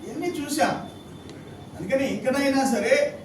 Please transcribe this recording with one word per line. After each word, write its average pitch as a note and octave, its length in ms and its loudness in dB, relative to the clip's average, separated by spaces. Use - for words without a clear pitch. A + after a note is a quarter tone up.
ఇవన్నీ D#4 320 -2
చూసాం. C#4+ 360 2
అందుకని C4+ 300 0
ఇక్కడైనా C4+ 460 2
సరే A3+ 240 4